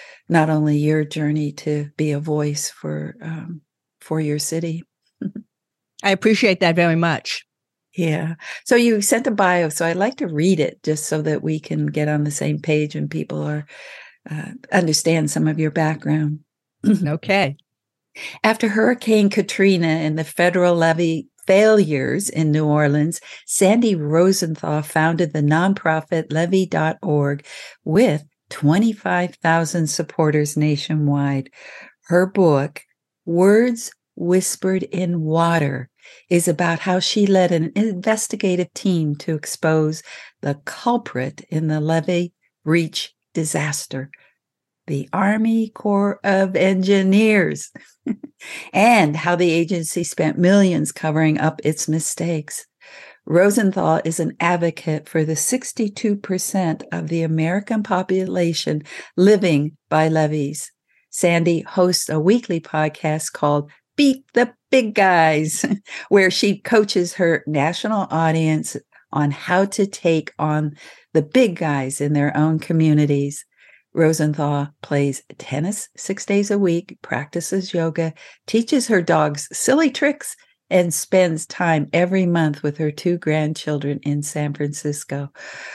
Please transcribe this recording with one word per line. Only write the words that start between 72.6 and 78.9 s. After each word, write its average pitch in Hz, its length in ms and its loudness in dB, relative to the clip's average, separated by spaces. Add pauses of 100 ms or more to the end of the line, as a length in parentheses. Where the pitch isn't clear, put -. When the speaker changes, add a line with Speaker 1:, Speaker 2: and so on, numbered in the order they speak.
Speaker 1:
Rosenthal 151 760 0 (140)
plays 143 380 -2 (180)
tennis 160 580 -6
six - 280 -8
days 202 240 0
a 202 100 0
week, 170 440 -2
practices 170 720 -6
yoga, 165 400 -2 (320)
teaches 233 400 0
her 196 160 2